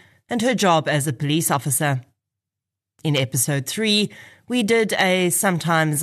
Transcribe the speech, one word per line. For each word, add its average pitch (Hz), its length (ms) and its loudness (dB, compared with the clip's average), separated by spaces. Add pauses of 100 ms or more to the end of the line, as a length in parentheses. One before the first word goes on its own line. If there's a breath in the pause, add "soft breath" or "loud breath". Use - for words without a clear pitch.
(280 soft breath)
and 233 140 -2
her 247 140 0
job 165 320 2
as 143 180 0
a 156 60 -2
police 151 400 -2
officer. 139 480 -2 (1040)
In 151 100 2
episode 135 540 -2
three, 208 420 0 (380 loud breath)
we 247 160 0
did 226 300 2
a 185 360 2
sometimes 160 720 0